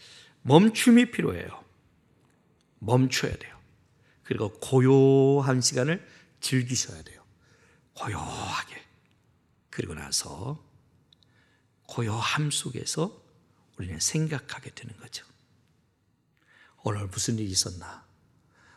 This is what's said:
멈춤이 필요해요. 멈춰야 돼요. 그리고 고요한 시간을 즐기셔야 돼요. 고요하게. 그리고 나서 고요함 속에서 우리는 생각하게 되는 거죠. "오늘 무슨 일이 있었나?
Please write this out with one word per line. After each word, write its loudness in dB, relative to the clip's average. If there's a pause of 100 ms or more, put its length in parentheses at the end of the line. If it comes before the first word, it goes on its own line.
(420)
멈춤이 6
필요해요. -6 (1160)
멈춰야 0
돼요. -18 (680)
그리고 -4
고요한 4
시간을 -2 (340)
즐기셔야 -4
돼요. -20 (720)
고요하게. -8 (880)
그리고 -8
나서 -8 (1200)
고요함 -4
속에서 -6 (560)
우리는 -10
생각하게 -4
되는 -16
거죠. -18 (1600)
"오늘 -4
무슨 -4
일이 -6
있었나? -6 (720)